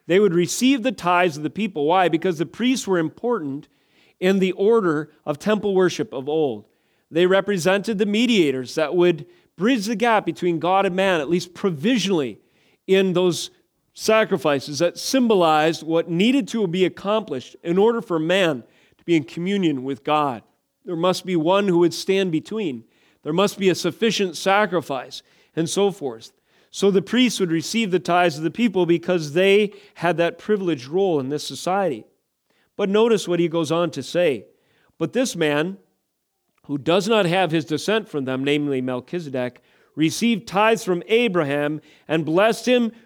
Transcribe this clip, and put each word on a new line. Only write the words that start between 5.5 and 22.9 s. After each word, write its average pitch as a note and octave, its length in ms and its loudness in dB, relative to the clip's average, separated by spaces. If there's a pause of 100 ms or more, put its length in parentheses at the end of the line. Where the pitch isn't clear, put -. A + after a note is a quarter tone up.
worship F3+ 380 0
of C3 160 -8
old. C#3+ 380 -2 (440)
They E3+ 160 2
represented F#3+ 720 0
the G#3+ 80 0
mediators G3+ 720 0
that D#3 180 -2
would F3 320 2 (300)
bridge G#3 300 0
the A#3 100 -4
gap A3 280 2
between E3+ 360 -2
God F#3+ 260 2
and F3+ 80 -2
man, F#3+ 260 2
at C3+ 80 -4
least F3 260 -2
provisionally, F3 840 -2 (480)
in F#3+ 260 4
those F3 380 0 (420)
sacrifices D#3+ 840 0
that F3 180 0
symbolized E3+ 840 2
what E3 260 -2
needed G#3+ 400 2
to A3+ 180 -2
be F3+ 180 0
accomplished G3 800 -4
in E3+ 140 -2
order A#3 240 4
for E3+ 180 -4
man D#3+ 440 0 (340)
to - 80 -20
be E3+ 120 2
in C#3+ 80 2
communion E3+ 600 -2
with C3+ 200 -8
God. D3 380 0 (420)
There F3+ 120 -8
must F3 300 0
be F3+ 100 0
one F#3+ 320 2
who F3 100 4
would E3+ 140 4
stand F#3+ 400 -2
between. D#3 520 -6 (380)